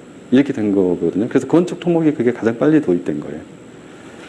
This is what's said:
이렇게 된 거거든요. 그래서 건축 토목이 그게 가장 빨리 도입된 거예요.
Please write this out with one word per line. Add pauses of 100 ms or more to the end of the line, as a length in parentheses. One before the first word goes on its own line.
(300)
이렇게
된
거거든요.
그래서
건축
토목이
그게
가장
빨리
도입된
거예요. (880)